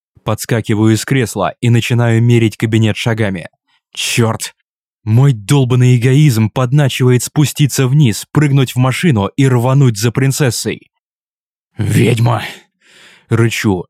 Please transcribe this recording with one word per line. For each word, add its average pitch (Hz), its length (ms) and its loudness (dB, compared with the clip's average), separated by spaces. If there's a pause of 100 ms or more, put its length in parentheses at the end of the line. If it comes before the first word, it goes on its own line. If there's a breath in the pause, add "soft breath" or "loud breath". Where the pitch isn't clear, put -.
(240)
Подскакиваю 110 680 0
из 110 100 -4
кресла 107 560 -4
и 123 80 0
начинаю 117 540 0
мерить 117 340 2
кабинет 110 400 0
шагами. 107 520 -4 (440)
Чёрт! - 640 -4 (500)
Мой 123 300 2
долбанный 123 640 2
эгоизм 131 500 2
подначивает 127 760 0
спуститься 139 640 -2
вниз, 131 460 0
прыгнуть 139 420 0
в 123 40 -6
машину 127 480 0 (100)
и 135 100 2
рвануть 123 520 2
за 113 120 -2
принцессой. 131 800 -4 (880)
«Ведьма!» 113 640 0 (880 loud breath)
Рычу, 110 600 -2